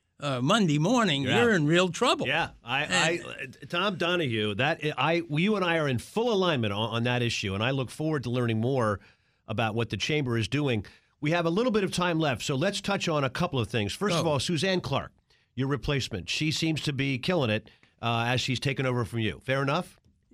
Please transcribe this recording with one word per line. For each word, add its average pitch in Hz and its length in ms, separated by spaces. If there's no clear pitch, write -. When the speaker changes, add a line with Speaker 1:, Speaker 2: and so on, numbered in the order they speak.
Speaker 1:
uh, 139 220
Monday 160 380
morning, 175 440
Speaker 2:
Yeah. 123 180
Speaker 1:
you're 240 140
in 151 120
real 175 220
trouble. 262 380
Speaker 2:
Yeah, 151 220
I, 131 200
Speaker 1:
And 170 420
Speaker 2:
I, 127 420
Tom 185 300
Donahue, 131 580
that 143 260
I, 165 320
you 175 260
and 190 100
I 165 120
are 151 100
in 127 100
full 226 340
alignment 151 420
on, 110 180
on 117 120
that 123 180
issue, 107 320
and 101 100
I 127 80
look 131 180
forward 156 340
to 120 60
learning 120 320
more 117 380
about 107 280
what 113 140
the 110 80
chamber 135 400
is 110 100
doing. 135 380
We 147 100
have 170 140
a 165 40
little 220 220
bit 208 120
of 180 80
time 170 280
left, 143 240
so 147 120
let's 190 260
touch 196 280
on 147 140
a 131 60
couple 165 300
of 107 80
things. 104 260
First 185 220
of 165 100
Speaker 1:
Oh. 160 60
Speaker 2:
all, 139 80
Suzanne 180 400
Clark, 131 320
your 131 140
replacement, 131 600
she - 200
seems 160 320
to 151 120
be 135 240
killing 143 320
it, 107 200
uh, 117 260
as 123 140
she's 127 180
taken 139 260
over 123 200
from 117 140
you. 107 260
Fair 135 160
enough? 143 380